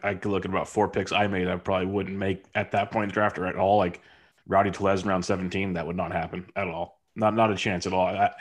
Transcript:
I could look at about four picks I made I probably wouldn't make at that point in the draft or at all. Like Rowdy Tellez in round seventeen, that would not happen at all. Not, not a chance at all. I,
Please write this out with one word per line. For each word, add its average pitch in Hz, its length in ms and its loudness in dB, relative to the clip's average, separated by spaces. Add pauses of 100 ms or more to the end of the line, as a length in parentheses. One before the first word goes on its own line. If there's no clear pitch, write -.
I 101 120 0
could 101 180 -4
look 92 120 0
at 92 60 -4
about 90 180 -2
four 104 200 2
picks 95 240 -2
I 104 160 2
made 92 180 0
I 92 100 -2
probably 92 300 0
wouldn't 95 300 -4
make 95 280 -2 (120)
at 104 160 -2
that 101 180 0
point 107 140 0
in 101 60 -4
the 98 40 -12
draft 104 240 2
or 90 80 -2
at 90 80 -4
all. 95 240 4
Like 90 220 0 (480)
Rowdy 98 240 4
Tellez 95 300 2
in 101 60 -2
round 92 160 2
seventeen, 95 500 -2
that 82 120 -4
would 85 100 -6
not 85 140 -4
happen 85 340 -6 (120)
at 98 100 -2
all. 85 340 -8 (140)
Not, 107 200 2
not 110 180 4
a 95 40 0
chance 92 300 -2
at 92 60 -2
all. 92 160 2
I, - 320 2